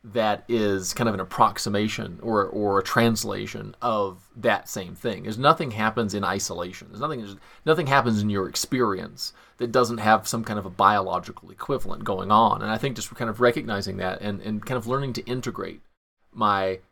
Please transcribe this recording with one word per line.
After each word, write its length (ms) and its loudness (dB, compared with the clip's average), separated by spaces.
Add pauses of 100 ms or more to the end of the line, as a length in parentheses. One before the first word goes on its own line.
that 440 0
is 460 0
kind 140 0
of 40 0
an 80 -4
approximation 1000 0
or, 240 2
or 320 2
a 60 2
translation 960 0
of 400 -2 (140)
that 340 0
same 240 -8
thing. 300 -6
There's 120 -6
nothing 360 2
happens 420 -2
in 100 -2
isolation. 640 -6
There's 120 -14
nothing, 200 -4
there's, 160 -14 (300)
nothing 220 2
happens 340 4
in 80 0
your 180 0
experience 840 -2 (240)
that 120 -2
doesn't 280 4
have 280 4
some 180 -4
kind 140 -4
of 60 -8
a 60 -8
biological 800 2
equivalent 540 -4
going 260 -2
on. 320 6
And 80 -4
I 80 0
think 180 -2
just 200 -10
kind 120 -4
of 120 -4
recognizing 580 2
that 240 -4
and, 180 -6
and 240 -6
kind 140 -2
of 80 -6
learning 280 -2
to 120 -8
integrate 560 -6 (500)
my 460 0 (140)